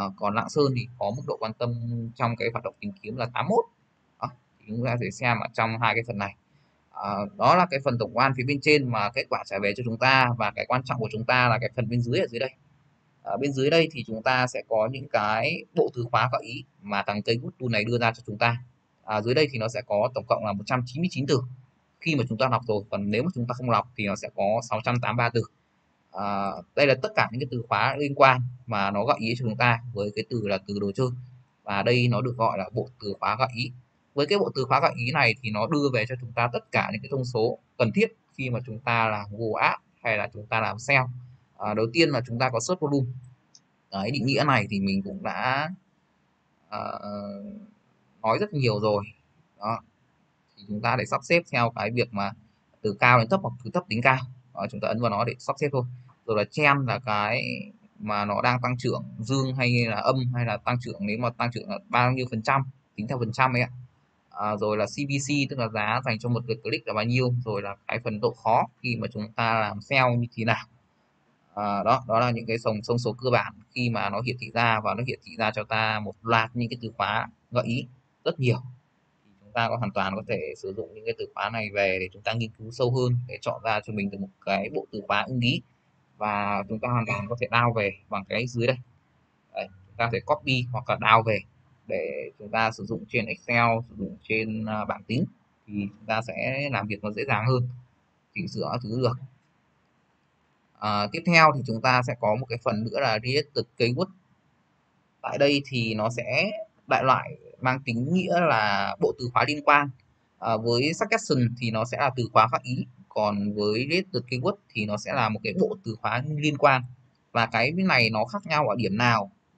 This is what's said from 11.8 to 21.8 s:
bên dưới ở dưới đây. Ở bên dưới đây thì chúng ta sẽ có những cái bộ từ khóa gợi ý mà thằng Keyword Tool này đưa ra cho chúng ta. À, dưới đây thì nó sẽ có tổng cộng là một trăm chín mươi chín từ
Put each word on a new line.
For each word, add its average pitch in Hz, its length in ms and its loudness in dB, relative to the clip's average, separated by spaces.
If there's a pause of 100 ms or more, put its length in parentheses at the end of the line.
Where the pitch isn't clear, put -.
bên 120 120 0
dưới 123 200 0
ở 165 60 0
dưới 117 140 -6
đây. 131 100 -4 (720)
Ở - 140 -4
bên 139 160 -2
dưới 135 180 2
đây 165 220 4
thì 120 140 -8
chúng 110 160 -8
ta 127 240 2
sẽ 123 220 -6
có 110 240 2
những 131 160 -10
cái 117 560 0 (100)
bộ 147 200 2
từ 120 160 -4
khóa 120 220 4
gợi - 100 -2
ý 131 220 -12 (180)
mà 101 240 -2
thằng 104 140 -2
Keyword 123 380 -2
Tool 123 120 -4
này 107 140 2
đưa 120 140 0
ra 117 140 4
cho - 140 -10
chúng 104 120 -8
ta. 117 180 4 (480)
À, 107 160 -2
dưới 117 140 0
đây 151 160 4
thì 127 80 -8
nó 110 100 -2
sẽ - 180 -6
có 107 280 2
tổng 110 140 -6
cộng - 160 0
là 104 80 -2
một 101 140 -6
trăm 127 200 0
chín 131 160 -6
mươi 180 80 0
chín - 160 -4
từ 131 160 2 (580)